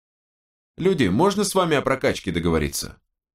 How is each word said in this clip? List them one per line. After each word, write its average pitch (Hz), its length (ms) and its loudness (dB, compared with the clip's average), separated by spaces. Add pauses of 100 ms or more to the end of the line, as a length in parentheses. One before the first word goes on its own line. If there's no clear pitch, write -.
(760)
«Люди, 160 280 2
можно 180 380 2
с - 120 -4
вами 170 200 2
о 127 60 2
прокачке 131 500 -2
договориться?» 80 680 -2 (340)